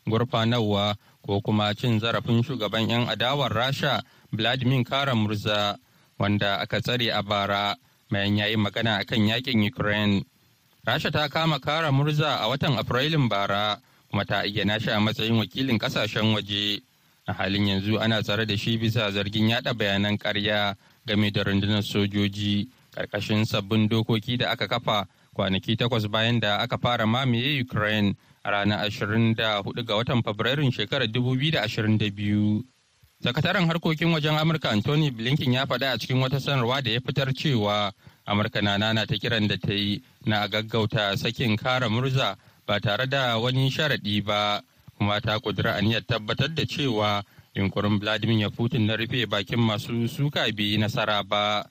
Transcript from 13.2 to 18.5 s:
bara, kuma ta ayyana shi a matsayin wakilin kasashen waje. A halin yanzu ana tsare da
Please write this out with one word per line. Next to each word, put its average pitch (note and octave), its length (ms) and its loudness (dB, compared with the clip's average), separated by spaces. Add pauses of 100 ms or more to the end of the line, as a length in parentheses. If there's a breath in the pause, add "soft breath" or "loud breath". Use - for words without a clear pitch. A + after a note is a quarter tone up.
bara, G2+ 520 0 (300 soft breath)
kuma G2+ 140 0
ta G2+ 180 -2
ayyana G2+ 380 -2
shi G#2+ 100 -4
a G#2+ 100 0
matsayin A2 380 2
wakilin A#2 400 0
kasashen A2 560 0
waje. G2+ 460 -2 (480 soft breath)
A G2+ 40 -4
halin G2 340 0
yanzu G2+ 340 0
ana A2 220 0
tsare G#2 240 -2
da G#2 100 -2